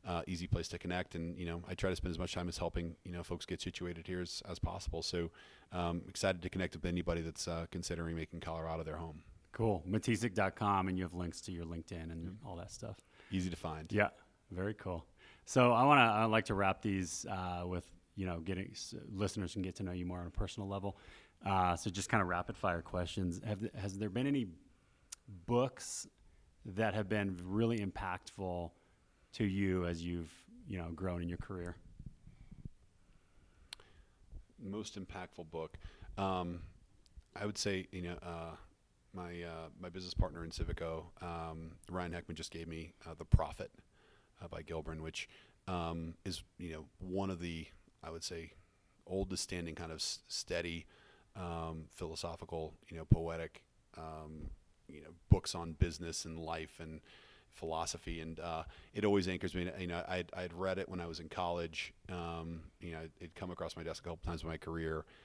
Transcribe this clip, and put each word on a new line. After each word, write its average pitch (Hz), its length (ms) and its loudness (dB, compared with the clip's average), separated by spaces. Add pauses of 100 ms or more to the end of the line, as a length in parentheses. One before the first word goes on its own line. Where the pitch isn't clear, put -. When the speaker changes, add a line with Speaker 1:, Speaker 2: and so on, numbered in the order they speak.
Speaker 1:
Uh, 87 200 0
easy 87 200 -2
place 85 220 0
to - 80 -4
connect, 90 380 -2
and, 85 240 -4
you 90 80 -4
know, 85 200 -2
I 92 80 -6
try 95 140 0
to 90 80 2
spend - 140 -2
as 82 80 -2
much 87 160 -2
time 90 120 0
as 85 120 -4
helping, 85 360 -2 (100)
you 92 80 -8
know, 87 100 -4
folks 85 240 -4
get - 160 -4
situated 87 440 -6
here 90 140 -2
as, - 260 -4
as 90 120 -4
possible. 90 420 0
So, 85 300 2 (420)
um, 85 340 2
excited 95 360 2
to 87 80 -2
connect 92 260 0
with 80 80 -4
anybody 87 380 2
that's, 82 260 -4
uh, 85 220 -2
considering 85 440 -2
making 82 260 -4
Colorado 80 420 -2
their 78 160 -4
home. 80 240 -8 (300)
Speaker 2:
Cool. 107 360 4
matisik 104 460 4
dot 95 220 4
com, 98 320 6
and 92 100 2
you 92 60 2
have 82 100 -4
links 87 280 -2
to 98 100 -6
your 85 120 -4
LinkedIn 82 480 -6
and 82 120 -6
Speaker 1:
Yep. 90 80 -6 (120)
Speaker 2:
all 98 120 -8
that 87 140 -8
stuff. 107 280 -8 (320)
Speaker 1:
Easy 92 180 4
to 87 80 0
find. 80 340 -4
Speaker 2:
Yeah, 104 200 6 (400)
very 95 240 0
cool. 87 320 -4 (400)
So 123 260 10
I 120 120 8
wanna, 143 180 12
I 113 240 8
like 110 200 8
to - 80 2
wrap 95 280 6
these, 95 420 2
uh, 90 420 -2
with, 90 240 -2 (240)
you 95 120 0
know, 85 140 0
getting 90 320 -2
s-, - 220 -8 (160)
listeners 98 440 0
can 98 80 0
get 90 140 -2
to 98 80 -2
know 90 80 -2
you 90 120 -2
more 90 160 -2
on 87 60 -4
a 85 40 -6
personal 98 380 -2
level. 98 300 -2 (480)
Uh, 92 300 6
so - 120 -4
just 95 220 -2
kinda 101 160 8
rapid 90 320 0
fire 87 240 2
questions. 90 600 0
Have 104 180 0
th-, 113 140 -4
has 98 240 -4
there 104 120 0
been 120 160 2
any 139 220 2 (1000)
books - 600 2 (600)
that 104 260 2
have 101 160 0
been 98 340 2
really 110 360 4
impactful 92 920 -2 (640)
to 113 100 4
you 95 400 6
as 85 180 2
you've, 85 300 -2 (360)
you 101 100 -2
know, 85 160 -4
grown 87 260 0
in 87 80 0
your 85 100 -2
career? 90 380 -6 (2750)
Speaker 1:
Most 101 400 -6
impactful 90 520 -10
book. 80 260 -4 (400)
Um, 90 440 2 (760)
I 101 100 -2
would 104 140 -2
say, 95 320 0
you 92 120 -4
know, 87 200 -4
uh, 82 320 -6 (580)
my, 87 300 -8
uh, 82 260 -8 (100)
my 90 100 -10
business 90 260 -8
partner 82 300 0
in 82 60 -6
Civico, 82 560 -2 (140)
um, 82 520 -6 (180)
Ryan 87 220 -2
Heckman, 85 220 -6
just 85 180 -8
gave 82 160 -8
me, 80 240 -8 (140)
uh, 82 80 -10
The 76 100 -12
Profit, - 480 4 (680)
uh, 87 80 -10
by 82 140 -8
Gilbran, 80 380 -4
which, 80 280 -6 (380)
um, 82 480 -2 (100)
is, 92 180 -4 (160)
you 85 140 -6
know, 78 140 -8 (120)
one 95 320 0
of 90 100 -4
the, 82 260 -4 (360)
I 80 80 -8
would 82 140 -6
say, 82 280 -8 (540)
oldest 95 360 0
standing 85 320 -2
kind 82 160 -6
of 80 80 -6
s-, - 300 -2
steady, 85 580 -2 (500)
um, 82 560 -4
philosophical, 82 800 -4 (140)
you 82 80 -10
know, 80 80 -6
poetic, 82 600 4 (340)
um, 78 520 -8 (380)
you 73 120 -16
know, 78 100 -16 (180)
books - 260 8
on 85 180 -4
business 82 520 0
and 82 140 -6
life 80 400 -4
and 80 220 -10 (500)
philosophy. 82 680 -4
And, 80 200 -6
uh, 80 240 -2 (280)
it 104 120 0
always 101 240 6
anchors 90 260 0
me. 90 140 0
And, 82 120 -6
you 92 60 -2
know, 87 220 -2
I'd, 90 280 0
I'd 90 160 -4
read 92 260 0
it 95 100 -2
when 90 120 -4
I 85 60 -4
was 82 140 -6
in 80 80 -10
college. 87 640 -2 (160)
Um, 85 540 -4 (160)
you 87 120 -8
know, 80 80 -6
it, 80 200 -10
it 82 160 -12
come 90 160 -4
across 85 240 -4
my 82 80 -8
desk 80 200 -6
a - 40 -6
couple 82 160 -6
times 85 180 -2
in 82 60 -4
my 80 80 -2
career. 80 480 -2 (200)